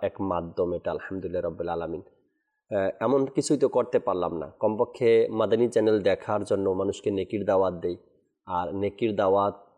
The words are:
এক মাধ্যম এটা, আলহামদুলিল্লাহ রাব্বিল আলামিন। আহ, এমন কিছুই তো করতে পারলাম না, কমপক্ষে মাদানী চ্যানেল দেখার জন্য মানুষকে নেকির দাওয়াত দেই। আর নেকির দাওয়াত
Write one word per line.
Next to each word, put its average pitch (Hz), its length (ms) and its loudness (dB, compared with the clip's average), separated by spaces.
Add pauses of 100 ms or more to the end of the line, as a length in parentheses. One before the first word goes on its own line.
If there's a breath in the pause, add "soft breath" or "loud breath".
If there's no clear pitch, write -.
এক - 180 -2
মাধ্যম 87 520 -2
এটা, 85 180 -4
আলহামদুলিল্লাহ 90 520 -6
রাব্বিল 85 260 -4
আলামিন। 85 340 -6 (720)
আহ, 95 140 0 (100)
এমন 135 260 2
কিছুই 139 320 0
তো 131 100 4
করতে 123 300 0
পারলাম 87 400 -2
না, 73 80 -8
কমপক্ষে 113 840 2
মাদানী 110 380 2
চ্যানেল 107 340 2
দেখার 101 420 0
জন্য 98 260 0
মানুষকে 98 400 -2
নেকির 98 340 -2
দাওয়াত 95 300 2
দেই। 87 220 -4 (500)
আর 90 280 -2
নেকির 101 420 -2
দাওয়াত 98 380 2 (240)